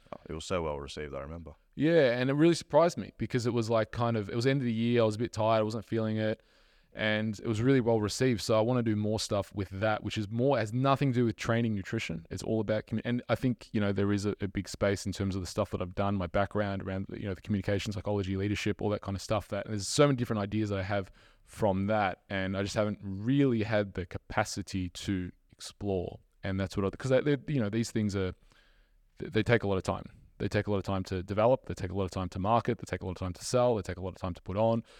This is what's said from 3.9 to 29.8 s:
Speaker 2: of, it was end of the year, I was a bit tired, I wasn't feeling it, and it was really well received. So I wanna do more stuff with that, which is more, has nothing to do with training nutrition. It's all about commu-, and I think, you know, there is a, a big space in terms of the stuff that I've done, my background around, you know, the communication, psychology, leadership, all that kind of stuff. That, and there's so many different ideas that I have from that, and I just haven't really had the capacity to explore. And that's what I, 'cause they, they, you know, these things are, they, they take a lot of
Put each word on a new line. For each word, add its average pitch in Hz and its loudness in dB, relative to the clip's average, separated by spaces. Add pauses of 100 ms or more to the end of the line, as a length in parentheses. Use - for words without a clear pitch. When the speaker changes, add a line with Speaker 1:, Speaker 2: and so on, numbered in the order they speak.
Speaker 2:
of, 101 -2
it 123 -4
was 120 0
end 139 4
of 123 0
the 117 0
year, 117 4
I 113 6
was 107 2
a 104 -4
bit 120 -4
tired, 110 4
I - 4
wasn't 107 -4
feeling 110 0
it, 107 0 (520)
and 107 0
it - -8
was 110 0
really 131 6
well 117 4
received. 107 0
So 113 2
I 110 6
wanna 120 2
do 110 2
more 107 0
stuff - -2
with 98 -4
that, 107 -2
which 104 -4
is 107 -4
more, 120 2
has 107 -2
nothing 135 2
to 120 2
do 120 4
with 110 2
training 117 0
nutrition. 98 -6
It's - -8
all 110 0
about 107 -2
commu-, 110 -4
and 123 -2
I 123 2
think, - 0
you 110 0
know, 101 2
there 101 2
is 104 0
a, 98 0
a 101 -2
big 95 -4
space 101 0
in 98 0
terms 98 -2
of 95 -2
the 85 -6
stuff - -4
that 98 -4
I've 92 -8
done, 101 0
my 92 -2
background 98 -2
around, 95 -6
you - -8
know, 98 -4
the - -12
communication, 101 -2
psychology, 98 -2
leadership, 101 -2
all 107 0
that 104 -2
kind 98 -6
of - -8
stuff. 107 -2
That, 101 -4
and 107 -8
there's 101 -4
so - 6
many 139 4
different 113 -2
ideas 104 -2
that 101 -2
I 95 -2
have 98 -4 (360)
from 98 2
that, 104 2 (100)
and 95 -2
I 98 0
just 101 -4
haven't 107 0
really 113 2
had 104 0
the 90 -4
capacity - -4
to 92 -4 (240)
explore. - -6 (240)
And 95 -2
that's 95 -4
what 98 2
I, 95 2
'cause - -4
they, 127 4
they, 143 2 (100)
you 147 0
know, 101 0
these 113 -2
things 107 0
are, 92 -2 (800)
they, - -8
they 110 2
take 117 4
a 101 -2
lot 98 0
of 92 -2